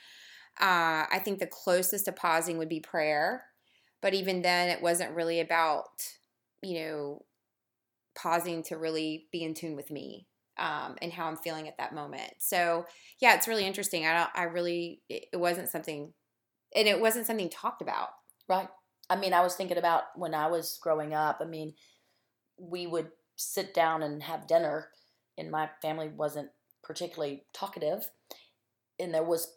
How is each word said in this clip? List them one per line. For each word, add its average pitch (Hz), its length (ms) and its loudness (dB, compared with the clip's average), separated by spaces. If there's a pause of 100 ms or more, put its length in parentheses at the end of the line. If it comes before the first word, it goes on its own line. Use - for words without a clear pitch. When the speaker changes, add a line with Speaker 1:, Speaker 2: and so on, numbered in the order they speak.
(600)
Speaker 1:
Uh, 165 500 4
I 190 140 2
think 196 160 -2
the 175 80 -2
closest 180 580 2
to 185 60 -2
pausing 165 460 2
would 160 120 -2
be 160 100 -2
prayer. 156 680 0 (560)
But 196 120 2
even 185 300 0
then, 180 260 4
it - 120 0
wasn't 170 320 2
really 170 280 0
about, 165 480 2 (720)
you 175 180 -4
know, 151 460 -6 (920)
pausing 170 460 0
to 165 140 -8
really 160 520 -4
be 165 140 -4
in 160 100 -4
tune 156 220 -6
with 143 160 -10
me, 143 340 -12 (320)
um, 151 440 -4
and 170 100 -6
how 170 160 -6
I'm 160 80 -6
feeling 156 320 -8
at - 120 -16
that - 140 -8
moment. 147 460 -10
So, 170 460 0 (340)
yeah, 233 160 10
it's - 120 0
really 214 180 2
interesting. 190 400 -2
I 160 80 6
don't, 170 220 4
I 180 80 -2
really, 170 680 -4
it, - 240 -8
it 180 40 -2
wasn't 175 300 0
something, 156 460 -8 (600)
and 214 140 6
it 202 140 4
wasn't 226 260 2
something 214 220 -2
talked - 320 -6
about. - 280 -4 (380)
Speaker 2:
Right. 190 220 2 (400)
I 190 80 4
mean, 196 160 2
I 175 80 10
was 180 140 4
thinking 180 220 -2
about 170 260 4 (120)
when 165 180 -4
I 156 140 2
was 165 340 -2
growing 156 320 0
up, 151 280 2
I 160 40 -4
mean, 160 280 -8 (840)
we 175 300 -8
would 160 220 -4 (260)
sit - 380 -6
down 160 280 4
and 147 220 -4
have 160 240 -8
dinner, 156 440 2 (460)
and 160 140 -10
my 156 180 -2 (120)
family 156 260 -4
wasn't 147 440 -4 (320)
particularly 147 600 -6 (100)
talkative, 180 560 -4 (880)
and 175 160 -4
there 160 100 4
was 165 340 0